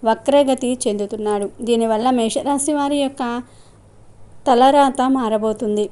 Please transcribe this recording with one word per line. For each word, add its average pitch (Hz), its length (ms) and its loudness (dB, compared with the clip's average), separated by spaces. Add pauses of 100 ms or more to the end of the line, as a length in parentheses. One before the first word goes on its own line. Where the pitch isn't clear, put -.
వక్రగతి 254 680 2
చెందుతున్నాడు. 208 720 -4 (160)
దీనివల్ల 226 480 0
మేషరాశి 262 640 -2
వారి 285 260 -2
యొక్క 277 240 -4 (1200)
తలరాత 269 580 4
మారబోతుంది. 220 880 0